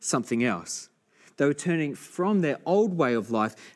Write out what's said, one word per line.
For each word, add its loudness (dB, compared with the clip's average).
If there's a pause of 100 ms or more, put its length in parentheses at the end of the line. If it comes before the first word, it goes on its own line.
something 0
else. -4 (480)
They 2
were 4
turning -2
from -2
their 0
old 2
way 2
of -2
life, 0 (200)